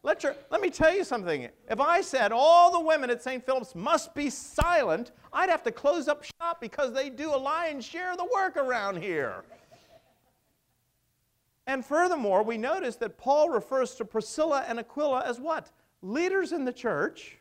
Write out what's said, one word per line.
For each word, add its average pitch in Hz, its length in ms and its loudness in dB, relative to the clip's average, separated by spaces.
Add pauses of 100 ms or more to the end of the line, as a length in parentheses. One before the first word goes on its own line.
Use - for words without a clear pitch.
Let 302 200 0
your, 294 120 -2 (160)
let 403 120 0
me 359 80 0
tell 320 260 4
you 381 80 0
something. 170 460 -4 (180)
If 220 100 -2
I 330 220 4
said 226 320 0
all 339 400 8
the 349 80 2
women 311 300 2
at 233 120 -2
Saint 254 220 -6
Philip's 262 300 -2
must 277 400 0
be 285 160 -2
silent, 247 840 0 (180)
I'd 349 200 0
have 320 140 0
to 226 80 -2
close 294 360 0
up 294 160 -2
shop 339 340 -6
because 247 360 -4
they 269 160 -4
do 294 240 -6
a - 20 0
lion's 294 480 -4
share 359 280 -8
of 349 40 -6
the 359 180 -6
work 381 220 0
around 214 460 -2
here. 135 420 -4 (2250)
And 262 180 -4
furthermore, 285 580 2
we 226 140 -2
notice 269 400 -4
that - 220 -8
Paul 302 320 2
refers 254 460 -2
to 226 100 -6
Priscilla 277 600 -2
and 233 120 -6
Aquila 254 480 -2
as 240 120 -4
what? 311 320 -6 (300)
Leaders 339 520 -2
in 285 120 -4
the 247 80 -2
church. 214 680 -4